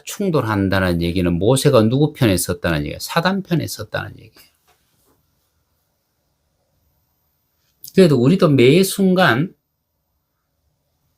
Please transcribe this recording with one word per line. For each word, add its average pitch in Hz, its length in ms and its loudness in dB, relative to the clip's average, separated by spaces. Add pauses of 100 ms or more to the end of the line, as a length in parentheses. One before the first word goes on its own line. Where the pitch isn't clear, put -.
충돌한다는 98 1000 -2
얘기는 87 300 -2
모세가 113 520 2
누구 135 300 0
편에 101 240 0
섰다는 85 440 -4
얘기예요? 78 180 -10
사단 185 420 -4
편에 160 240 -4
섰다는 101 540 -10
얘기예요. - 300 -20 (3500)
그래도 165 220 6
우리도 160 320 2
매 139 340 4
순간 185 720 0 (1600)